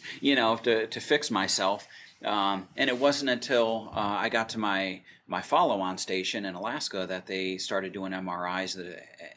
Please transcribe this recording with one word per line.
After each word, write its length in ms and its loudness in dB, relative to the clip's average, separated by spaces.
<laughs> 100 -12
you 140 4
know, 240 4
to, 280 2
to 140 -8
fix 300 2
myself. 580 0
Um, 540 0
and 140 2
it 80 0
wasn't 320 4
until, 680 2
uh, 240 0
I 80 0
got 220 0
to 80 -6
my, 420 0
my 140 -2
follow-on 560 2
station 480 -2
in 100 -6
Alaska 520 -4
that 220 -6
they 280 -2
started 380 -4
doing 180 -6
M 160 -4
R 340 -2
Is 120 -6
that, 240 -10
uh, 260 -18